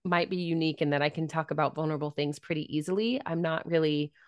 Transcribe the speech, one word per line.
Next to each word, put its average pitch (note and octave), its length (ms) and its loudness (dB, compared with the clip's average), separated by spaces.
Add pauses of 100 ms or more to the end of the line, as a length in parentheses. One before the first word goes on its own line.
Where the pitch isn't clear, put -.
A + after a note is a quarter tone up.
might F3 260 2
be F#3 80 0
unique E3 420 0
in D3 100 2
that C#3+ 120 2
I D3 80 2
can D#3+ 180 -4
talk D#3 220 -2
about D3+ 240 0
vulnerable D3+ 360 -2
things D3 280 -2
pretty D#3 360 -6
easily. G#3 500 0
I'm E3 180 -2
not D#3+ 240 -2
really D3+ 460 2 (160)